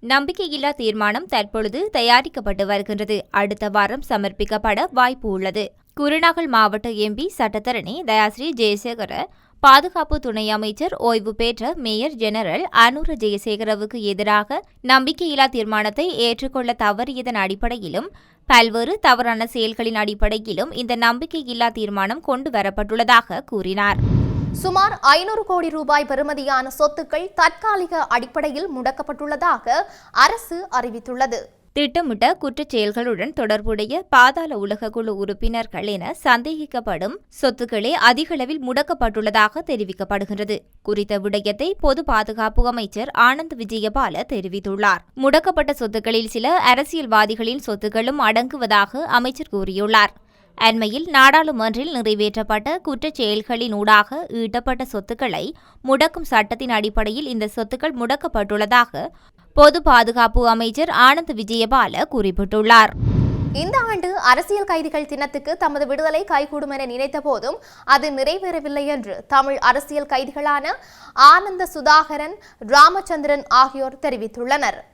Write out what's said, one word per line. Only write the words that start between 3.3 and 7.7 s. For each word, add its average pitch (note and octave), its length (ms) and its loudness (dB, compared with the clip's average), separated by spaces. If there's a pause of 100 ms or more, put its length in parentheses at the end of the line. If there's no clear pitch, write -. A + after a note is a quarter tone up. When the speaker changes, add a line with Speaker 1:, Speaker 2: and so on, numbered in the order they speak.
Speaker 1:
அடுத்த G3+ 380 -2
வாரம் G#3 400 -2
சமர்ப்பிக்கப்பட G#3 840 -2
வாய்ப்பு B3+ 360 0
உள்ளது. F#3+ 380 -4 (300)
குருநாகல் D#4+ 580 0
மாவட்ட G#3+ 340 0 (120)
எம் G#3 180 -4
பி D4 120 -6
சட்டத்தரணி G#3+ 640 -4 (100)